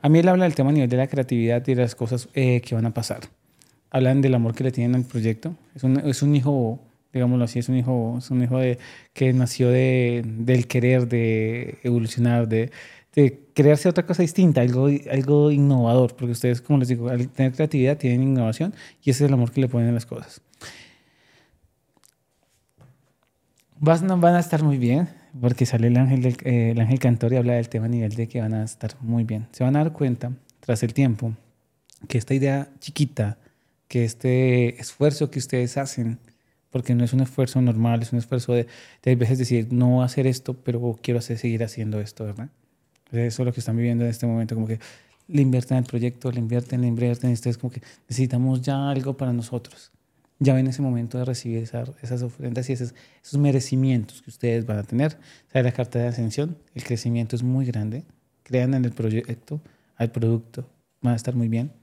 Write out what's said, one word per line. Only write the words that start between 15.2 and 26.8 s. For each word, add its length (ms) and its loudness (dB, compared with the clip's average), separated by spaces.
innovador. 640 4
Porque 180 -4
ustedes, 280 0
como 180 2
les 100 0
digo, 200 -2
al 220 -2
tener 220 0
creatividad 440 0
tienen 260 0
innovación 520 0
y 80 0
ese 140 2
es 40 4
el 60 4
amor 160 2
que 120 -2
le 60 0
ponen 200 0
a 40 2
las 140 -2
cosas. 340 -16
Vas-, 240 4
no, 160 0
van 160 6
a 60 4
estar 220 0
muy 160 2
bien, 300 2
porque 260 2
sale 220 2
el 80 4
ángel 260 4
del, 220 0
eh, 260 2
el 100 0